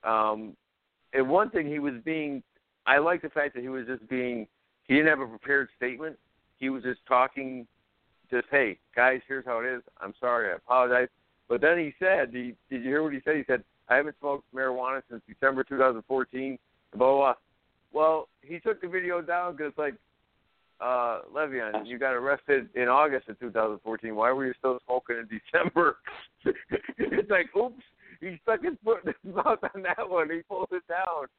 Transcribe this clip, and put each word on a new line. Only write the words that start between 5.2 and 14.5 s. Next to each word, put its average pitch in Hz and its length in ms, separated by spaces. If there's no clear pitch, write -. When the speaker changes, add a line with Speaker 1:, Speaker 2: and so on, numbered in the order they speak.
Speaker 1:
prepared 131 480
statement. 127 420
He 131 120
was 131 140
just 123 220
talking 131 640
just, 123 200
"Hey, 127 260
guys, 131 320
here's 135 180
how 120 140
it 120 60
is. 123 160
I'm 101 180
sorry. 117 320
I 85 40
apologize." 123 520
But 120 120
then 165 160
he 151 220
said, 185 320
did, 123 240
did 127 140
you 127 60
hear 151 140
what 151 100
he 131 120
said? 156 100
He 143 100
said, 123 180
"I 123 60
haven't 147 240
smoked 143 260